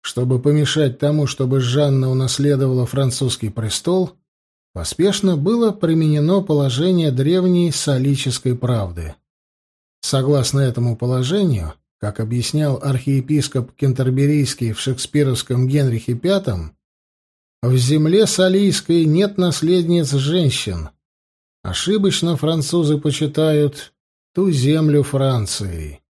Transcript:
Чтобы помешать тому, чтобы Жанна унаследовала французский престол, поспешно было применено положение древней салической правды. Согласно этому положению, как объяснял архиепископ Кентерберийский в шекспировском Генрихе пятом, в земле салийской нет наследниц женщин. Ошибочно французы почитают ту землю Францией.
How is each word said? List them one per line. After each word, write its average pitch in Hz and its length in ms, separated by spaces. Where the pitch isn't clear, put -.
Чтобы 127 400
помешать 147 600
тому, 147 260
чтобы 131 340
Жанна 131 480
унаследовала 131 800
французский 127 640
престол, 139 640
поспешно 185 640
было 214 360
применено 160 720
положение 156 680
древней 175 640
салической 135 840
правды. 90 600
Согласно 135 580
этому 120 360
положению, 127 800
как 104 220
объяснял 131 600
архиепископ 135 920
Кентерберийский 131 1000
в - 80
шекспировском 127 880
Генрихе 127 480
пятом, 120 600
в 127 140
земле 156 500
салийской 185 800
нет 190 320
наследниц 170 760
женщин. 135 760
Ошибочно 170 720
французы 151 640
почитают 151 920
ту 185 180
землю 147 500
Францией. 101 1000